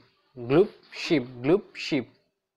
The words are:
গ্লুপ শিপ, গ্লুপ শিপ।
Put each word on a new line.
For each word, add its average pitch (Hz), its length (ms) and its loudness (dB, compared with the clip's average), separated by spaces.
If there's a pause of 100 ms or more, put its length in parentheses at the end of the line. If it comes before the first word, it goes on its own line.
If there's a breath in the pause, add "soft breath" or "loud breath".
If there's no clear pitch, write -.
(360)
গ্লুপ 135 340 2 (320)
শিপ, 139 220 0 (200)
গ্লুপ 175 200 2 (220)
শিপ। 139 200 -2 (500)